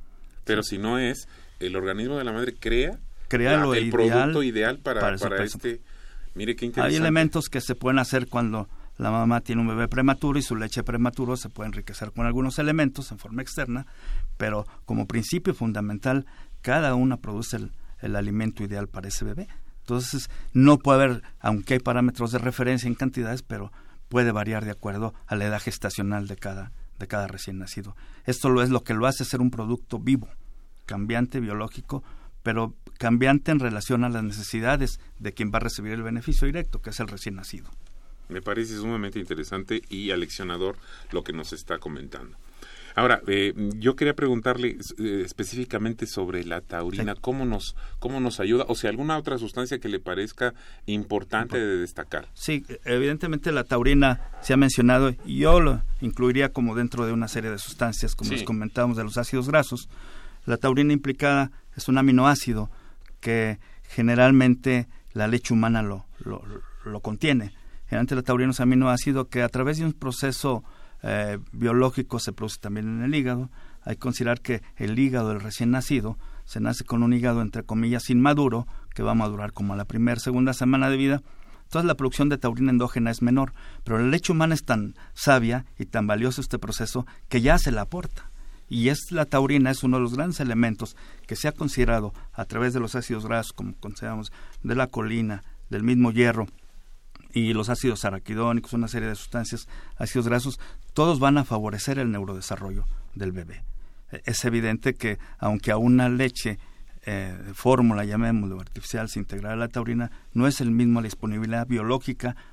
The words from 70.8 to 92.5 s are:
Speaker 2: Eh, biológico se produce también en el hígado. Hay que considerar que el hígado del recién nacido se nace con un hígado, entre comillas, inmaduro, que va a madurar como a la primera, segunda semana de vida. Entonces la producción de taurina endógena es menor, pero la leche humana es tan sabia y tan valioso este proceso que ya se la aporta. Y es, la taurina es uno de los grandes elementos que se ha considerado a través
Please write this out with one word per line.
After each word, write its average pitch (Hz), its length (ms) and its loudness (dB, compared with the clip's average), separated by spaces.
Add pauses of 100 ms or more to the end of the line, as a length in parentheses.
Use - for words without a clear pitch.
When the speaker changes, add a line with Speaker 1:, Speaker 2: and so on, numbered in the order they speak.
Speaker 2:
Eh, 104 340 -2 (140)
biológico 123 680 2
se - 140 -6
produce - 260 -8
también 107 280 -6
en 113 160 -4
el 139 120 0
hígado. 127 340 0 (340)
Hay 127 120 -4
que - 40 -12
considerar 120 420 -2
que 117 200 -4 (160)
el 110 200 -2
hígado 127 320 2
del 104 120 -2
recién 117 300 0
nacido 123 460 0 (280)
se - 140 -8
nace 120 260 0
con 117 180 2
un 120 100 6
hígado, 120 280 2
entre 107 220 -4
comillas, 117 460 0
inmaduro, 127 580 4 (260)
que 113 100 -4
va 110 80 2
a 113 40 4
madurar 104 380 0
como 101 200 -2
a 101 40 -4
la 101 80 -4
primera, 117 340 2
segunda 127 340 2
semana 131 360 2
de 135 80 2
vida. 135 240 2 (420)
Entonces 170 240 0
la 156 80 4
producción 143 340 2
de 143 80 2
taurina 123 340 2
endógena 120 400 2
es 113 100 -4
menor, 127 320 4 (300)
pero 113 160 0
la 120 80 4
leche 170 240 2
humana 160 240 4
es - 80 -4
tan 107 320 -2 (180)
sabia 123 520 4 (120)
y - 80 -6
tan 107 220 0
valioso 117 340 0
este 123 180 -2
proceso 113 460 -4 (240)
que 123 120 2
ya 151 160 8
se 147 140 4
la 110 100 0
aporta. - 500 -8 (380)
Y 120 200 4
es, 147 220 0
la 156 140 2
taurina 139 460 4
es 131 120 -4
uno 127 140 4
de 127 60 4
los 120 120 -2
grandes 156 260 -2
elementos 113 560 0 (280)
que - 120 -8
se 151 100 -2
ha 147 60 0
considerado 117 600 2 (200)
a 117 100 -6
través 120 300 0